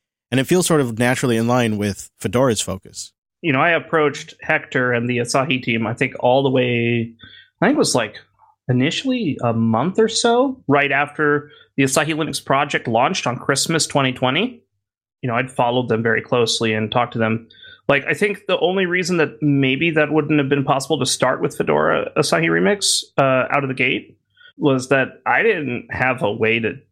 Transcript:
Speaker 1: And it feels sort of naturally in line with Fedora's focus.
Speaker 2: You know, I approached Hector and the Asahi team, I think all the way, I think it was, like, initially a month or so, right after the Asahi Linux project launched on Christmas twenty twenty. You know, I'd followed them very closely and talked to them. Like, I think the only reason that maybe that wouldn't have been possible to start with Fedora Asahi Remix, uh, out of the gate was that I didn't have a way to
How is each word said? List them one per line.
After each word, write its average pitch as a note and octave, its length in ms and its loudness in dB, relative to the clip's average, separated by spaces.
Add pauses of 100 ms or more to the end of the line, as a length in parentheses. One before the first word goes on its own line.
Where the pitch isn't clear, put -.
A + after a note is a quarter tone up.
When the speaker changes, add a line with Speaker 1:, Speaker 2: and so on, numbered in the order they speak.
(300)
Speaker 1:
And B2+ 100 0
it C3 60 0
feels F3 220 2
sort D#3 140 2
of A#2 180 -4
naturally B2 380 0
in A2+ 100 0
line A#2+ 300 2
with G2+ 340 -4 (100)
Fedora's A#2 400 0
focus. - 520 -10 (280)
Speaker 2:
You E3 100 0
know, C3+ 100 4
I E3+ 100 4
approached D3+ 720 -2
Hector C3+ 520 0
and A#2 160 0
the B2 80 -2
Asahi C3 440 0
team, A2+ 260 -2
I A2+ 80 -4
think C3 240 -2
all B2+ 240 2
the C3+ 80 2
way, A#2+ 640 0 (480)
I E3+ 40 4
think C4+ 100 4
it D4 40 2
was, - 160 2
like, A2 220 -2 (520)
initially D#3+ 720 0
a A#2+ 100 2
month A2+ 460 0
or A3 80 4
so, B3 600 0
right C#3+ 240 2
after D3 580 -2 (260)
the - 80 2
Asahi D#3+ 320 0
Linux D3+ 280 -6
project C#3+ 440 0
launched C3+ 400 0
on B2 100 -4
Christmas D3 480 -2
twenty C3 280 0
twenty. D3 480 -2 (600)
You C3 60 -6
know, A#2 80 -2
I'd C3 160 -2
followed B2 380 0
them A2+ 140 0
very A#2 180 0
closely A2+ 520 0
and G#2+ 180 -2
talked A#2+ 220 0
to A#2 60 -4
them. A2+ 280 -2 (420)
Like, C#3 160 2
I E3 80 -2
think G3+ 340 -2
the F#3 120 0
only F#3 260 0
reason F3 320 -2
that D3+ 240 -2
maybe C#3+ 500 2
that D3+ 200 2
wouldn't D3+ 280 2
have C#3 80 0
been C#3+ 160 2
possible C#3 360 0
to C3 60 -2
start C3 360 0
with E3 160 -4
Fedora D#3 580 0
Asahi D#3+ 320 2
Remix, F#3+ 560 0 (140)
uh, C3 360 2
out C#3+ 100 0
of C3+ 40 -4
the C3 60 -4
gate C3 440 -4 (400)
was C3 300 0
that C3+ 380 0
I B2 180 2
didn't D3+ 480 -2
have B2+ 300 -2
a G#2 100 0
way A2 280 0
to A2 200 -4 (120)